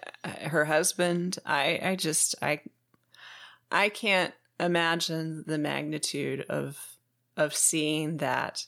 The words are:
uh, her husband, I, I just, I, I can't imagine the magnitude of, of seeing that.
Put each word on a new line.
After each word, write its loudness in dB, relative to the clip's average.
uh, -6
her 4
husband, 2
I, 2
I 0
just, 0
I, 0
I 4
can't 2
imagine 0
the 0
magnitude -2
of, -6
of 2
seeing 2
that. -2